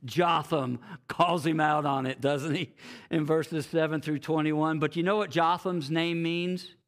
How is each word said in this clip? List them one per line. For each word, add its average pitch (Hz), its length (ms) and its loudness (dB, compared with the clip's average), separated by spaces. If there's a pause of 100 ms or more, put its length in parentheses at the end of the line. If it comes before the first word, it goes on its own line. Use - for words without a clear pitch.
Jotham, 143 760 0 (280)
calls 170 380 2
him 160 140 2
out 151 260 2
on 135 220 0
it, 131 140 -6
doesn't 147 340 0
he? 175 180 -4 (380)
In 160 120 2
verses 156 440 0
seven 156 340 0
through 151 160 -2
twenty-one. 156 640 0
But 151 160 0
you 165 80 0
know 196 140 2
what 202 120 -2
Jotham's 170 640 0
name 170 320 0
means? 175 520 -4 (120)